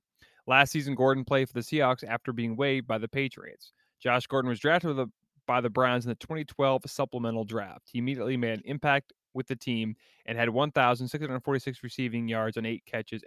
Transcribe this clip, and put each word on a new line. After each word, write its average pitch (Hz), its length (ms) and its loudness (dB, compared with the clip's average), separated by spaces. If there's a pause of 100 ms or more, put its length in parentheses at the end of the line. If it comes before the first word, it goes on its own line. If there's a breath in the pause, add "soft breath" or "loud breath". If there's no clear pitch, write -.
(460 soft breath)
Last 135 240 6
season, 139 240 -2
Gordon 131 300 4
played 131 240 2
for - 60 -16
the 120 60 -4
Seahawks 127 480 2
after 120 240 -4
being 117 220 -2
waived 135 320 0
by 110 120 0
the 110 100 -6
Patriots. - 640 -8 (280)
Josh 123 280 0
Gordon 131 200 2
was 117 120 -2
drafted 165 280 4
with 143 80 -2
the, 131 100 0 (400)
by 123 140 2
the 120 80 0
Browns 123 380 2
in - 20 -2
the 117 60 -2
twenty 160 300 -6
twelve 135 420 0
supplemental 117 580 -4
draft. 104 480 -8
He 120 60 -4
immediately 127 400 -2
made 117 160 0
an 101 100 -6
impact 139 480 0 (220)
with 131 120 -6
the 131 100 -4
team 113 380 -2 (300 soft breath)
and 113 140 -4
had 117 100 4
one 135 220 0
thousand 123 380 2
six 151 140 -6
hundred 127 220 -6
forty-six 135 380 -4
receiving 120 460 -4
yards 110 280 -2
on 113 80 -4
eight 113 220 -6
catches 113 400 -8